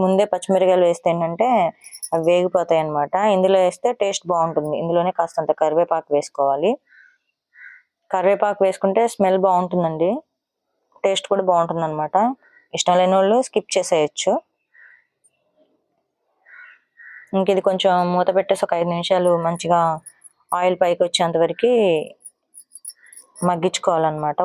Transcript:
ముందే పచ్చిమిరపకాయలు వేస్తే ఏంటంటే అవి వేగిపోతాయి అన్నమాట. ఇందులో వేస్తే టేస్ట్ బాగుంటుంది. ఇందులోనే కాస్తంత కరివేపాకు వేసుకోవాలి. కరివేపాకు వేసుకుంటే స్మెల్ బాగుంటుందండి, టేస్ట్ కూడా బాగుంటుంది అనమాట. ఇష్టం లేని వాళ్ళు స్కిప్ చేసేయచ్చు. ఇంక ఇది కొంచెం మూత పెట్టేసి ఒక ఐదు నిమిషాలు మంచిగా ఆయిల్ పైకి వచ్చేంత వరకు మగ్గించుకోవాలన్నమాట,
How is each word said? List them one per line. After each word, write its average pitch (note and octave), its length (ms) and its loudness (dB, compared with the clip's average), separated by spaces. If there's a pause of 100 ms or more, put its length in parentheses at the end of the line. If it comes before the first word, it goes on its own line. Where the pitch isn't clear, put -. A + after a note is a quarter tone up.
ముందే F#3+ 300 2
పచ్చిమిరపకాయలు F#3 560 2
వేస్తే E3+ 240 -2
ఏంటంటే E3+ 340 -2 (680)
అవి E3 160 -2
వేగిపోతాయి F3 540 2
అన్నమాట. D3 320 -4 (200)
ఇందులో F#3+ 300 4
వేస్తే F3+ 240 -2 (120)
టేస్ట్ - 300 -4
బాగుంటుంది. D#3 420 -2 (100)
ఇందులోనే E3+ 360 0
కాస్తంత E3 320 -2 (100)
కరివేపాకు D#3+ 540 -2
వేసుకోవాలి. C#3+ 560 -2 (1400)
కరివేపాకు G3 520 0
వేసుకుంటే G3 360 0 (120)
స్మెల్ F#3+ 240 0 (100)
బాగుంటుందండి, F3+ 640 0 (920)
టేస్ట్ F#3+ 300 -2
కూడా G3 180 0
బాగుంటుంది E3+ 360 0
అనమాట. D3+ 280 -6 (640)
ఇష్టం F3+ 200 2
లేని F#3 220 2
వాళ్ళు G3 180 2 (100)
స్కిప్ - 300 -4
చేసేయచ్చు. E3+ 540 0 (3000)
ఇంక F#3+ 160 0
ఇది F#3+ 160 0
కొంచెం F3+ 440 0
మూత F3+ 240 0
పెట్టేసి G3 280 0
ఒక - 140 -4
ఐదు E3+ 160 -2
నిమిషాలు F3 360 0 (160)
మంచిగా E3+ 320 0 (800)
ఆయిల్ F3+ 220 0
పైకి F3 220 0
వచ్చేంత E3+ 400 -2
వరకు E3 280 0 (1800)
మగ్గించుకోవాలన్నమాట, D#3+ 960 -2